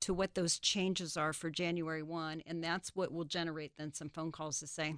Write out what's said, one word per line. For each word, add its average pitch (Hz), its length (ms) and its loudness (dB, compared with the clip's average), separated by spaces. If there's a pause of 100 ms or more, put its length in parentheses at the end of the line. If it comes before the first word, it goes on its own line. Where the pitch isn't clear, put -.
to 190 100 2
what 185 220 2
those - 240 4
changes 185 580 2
are 156 160 4
for 165 180 -2
January 160 520 0
one, 160 440 -4
and 165 160 -2
that's 170 320 0
what 185 160 2
will 170 140 -2
generate 160 540 -2
then 151 160 -4
some 147 160 -6
phone 165 220 -2
calls 156 280 -2
to 151 60 -10
say, 156 320 0